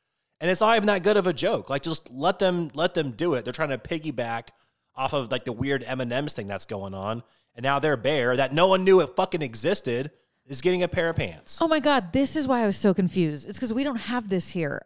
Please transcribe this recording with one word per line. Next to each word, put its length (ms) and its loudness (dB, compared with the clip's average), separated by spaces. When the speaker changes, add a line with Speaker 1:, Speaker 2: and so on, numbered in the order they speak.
Speaker 1:
And 80 -2
it's 120 2
not 160 6
even 100 2
that 160 2
good 140 4
of 100 4
a 60 2
joke. 380 -2
Like, 120 -2
just 300 -6
let 260 0
them, 360 0
let 200 0
them 160 0
do 240 0
it. 100 -2
They're 80 -6
trying 180 -2
to 80 -2
piggyback 720 -6
off 180 -4
of, 200 -2
like, 120 -4
the 80 -4
weird 300 -2
M 180 -6
and 120 -4
M's 220 -2
thing 120 -8
that's 200 -6
going 280 -8
on. 300 -6
And 80 -12
now 160 2
they're 160 2
bare 400 0
that 160 0
no 160 6
one 160 4
knew 160 8
it 160 0
fucking 260 0
existed 680 -2
is 160 -8
getting 200 2
a 60 0
pair 220 0
of 60 -2
pants. 440 -6
Speaker 2:
Oh 80 2
my 100 4
God, 360 2
this 220 2
is 120 0
why 140 2
I 40 2
was 100 0
so 180 4
confused. 520 0
It's 120 -10
'cause 160 -4
we 100 0
don't 160 -2
have 300 -4
this 200 0
here. 360 -2